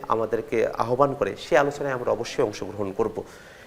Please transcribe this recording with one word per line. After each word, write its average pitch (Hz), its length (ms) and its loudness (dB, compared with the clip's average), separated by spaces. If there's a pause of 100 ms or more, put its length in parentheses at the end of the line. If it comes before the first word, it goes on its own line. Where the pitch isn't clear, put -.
আমাদেরকে 110 600 0
আহ্বান 123 460 2
করে, 104 220 0 (140)
সে 170 80 6
আলোচনায় 143 360 2
আমরা 120 180 -2
অবশ্যই 117 320 0
অংশগ্রহণ 101 480 -4
করব। 101 320 -2 (440)